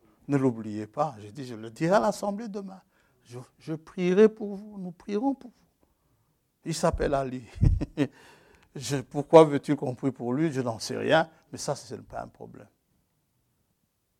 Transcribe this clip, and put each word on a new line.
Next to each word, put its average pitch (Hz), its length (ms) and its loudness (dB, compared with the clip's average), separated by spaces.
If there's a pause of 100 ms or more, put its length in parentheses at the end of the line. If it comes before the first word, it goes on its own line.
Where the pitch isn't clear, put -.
(280)
Ne 143 100 2
l'oubliez 110 500 -2
pas. 147 320 -4
J'ai 104 120 -18
dit, « 131 160 -12
Je 120 80 -12
le 110 140 -12
dirai 160 260 0
à 220 40 6
l'assemblée 208 480 -4
demain. 196 340 -12 (420)
Je, 123 160 -16 (180)
je - 160 -10
prierai 185 560 4
pour 208 260 -10
vous, 208 220 -16
nous 185 140 -10
prierons 214 440 -4
pour 247 160 -18
vous. » - 40 -20 (1120)
Il 160 100 -4
s'appelle 156 380 0
Ali. 127 300 -4 (520)
<laughs> 139 140 0 (680)
Je, 139 220 -6
pourquoi 147 480 8
veux-tu 143 300 0
qu'on 131 200 -4
prie 135 160 -2
pour 120 200 -4
lui ? 156 200 0
Je 131 100 -4
n'en 117 160 -4
sais 120 180 -8
rien, 131 320 2 (240)
mais - 60 -12
ça, - 180 -6
ce - 200 -16
n'est 104 80 -14
pas 117 180 -12
un 120 60 -12
problème. 117 420 -20 (1500)